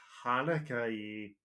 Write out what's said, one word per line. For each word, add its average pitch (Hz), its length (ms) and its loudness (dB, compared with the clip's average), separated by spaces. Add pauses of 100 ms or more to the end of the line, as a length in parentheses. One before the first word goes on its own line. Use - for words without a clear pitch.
(260)
Hanukkah-y 117 1040 0 (140)